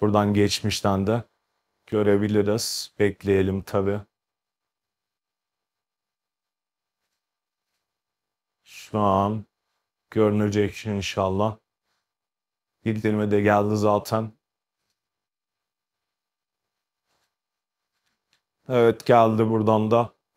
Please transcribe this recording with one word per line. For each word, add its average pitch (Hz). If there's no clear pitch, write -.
Buradan 104
geçmişten 101
de 117
görebiliriz. 104
Bekleyelim 98
tabi. 101
Şu -
an 101
görünecek 104
inşallah. 101
Bildirime 107
de 104
geldi 104
zaten. 104
Evet, 117
geldi, 113
buradan 110
da 117